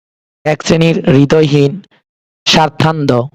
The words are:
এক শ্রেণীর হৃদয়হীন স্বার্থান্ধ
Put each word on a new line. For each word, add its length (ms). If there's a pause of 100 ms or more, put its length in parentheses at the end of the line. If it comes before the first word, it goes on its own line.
(440)
এক 200
শ্রেণীর 460
হৃদয়হীন 720 (680)
স্বার্থান্ধ 640 (240)